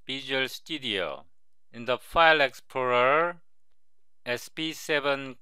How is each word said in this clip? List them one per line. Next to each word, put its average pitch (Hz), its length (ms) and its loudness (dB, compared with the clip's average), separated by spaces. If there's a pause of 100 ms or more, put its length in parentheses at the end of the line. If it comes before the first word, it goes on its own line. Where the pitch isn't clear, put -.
Visual 135 420 -2
Studio. 101 800 -6 (460)
In 120 140 -14
the 120 120 0
File 160 440 4
Explorer, 135 960 2 (880)
S 120 240 -6
P 160 240 -8
seven 139 680 -2